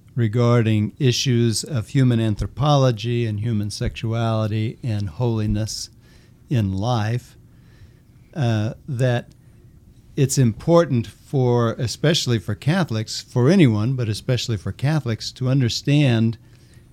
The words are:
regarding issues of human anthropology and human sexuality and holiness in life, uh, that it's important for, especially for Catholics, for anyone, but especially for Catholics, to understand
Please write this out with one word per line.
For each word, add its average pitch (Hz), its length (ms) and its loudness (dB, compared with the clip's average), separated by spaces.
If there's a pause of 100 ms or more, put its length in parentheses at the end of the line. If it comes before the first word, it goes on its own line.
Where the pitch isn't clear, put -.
(160)
regarding 113 840 2
issues 117 640 0
of 120 260 -6
human 127 300 2
anthropology 120 1040 0
and 107 140 -4
human 107 300 -2
sexuality 113 1120 -4
and 104 260 -4
holiness 107 800 -2 (600)
in 110 220 0
life, 110 640 -2 (1000)
uh, 117 380 -2 (140)
that 127 400 -2 (880)
it's 139 220 0
important 135 680 2
for, 120 680 0
especially 127 640 -2
for 104 160 -6
Catholics, 135 640 -2
for 123 280 2
anyone, 131 460 4
but 123 120 -2
especially 113 480 -2
for 98 160 -6
Catholics, 143 600 -4
to 127 160 -4
understand 123 880 2 (560)